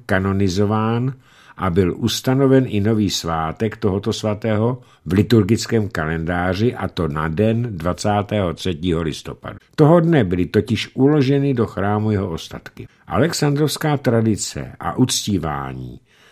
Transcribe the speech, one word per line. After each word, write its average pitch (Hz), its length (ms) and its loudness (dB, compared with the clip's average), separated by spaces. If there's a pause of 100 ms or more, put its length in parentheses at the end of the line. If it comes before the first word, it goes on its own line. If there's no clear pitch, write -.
kanonizován 101 1080 0 (440)
a 95 120 -2
byl 87 280 2
ustanoven 131 680 2
i 104 120 -2
nový 107 300 2
svátek 82 680 -4
tohoto 101 360 -2
svatého 110 680 -2 (240)
v 78 80 -4
liturgickém 104 760 4
kalendáři, 87 880 -2
a 95 120 -6
to 87 200 -4
na 76 200 -4
den 113 440 0
dvacátého 98 840 -2
třetího 82 480 -2
listopadu. - 560 -8 (180)
Toho 160 240 6
dne 165 240 4
byly 90 220 0
totiž - 480 0
uloženy 139 600 2
do 117 140 0
chrámu 107 440 0
jeho 98 180 0
ostatky. - 580 -12 (200)
Alexandrovská 147 920 0
tradice 113 800 0
a - 180 -6
uctívání 69 1000 -2 (320)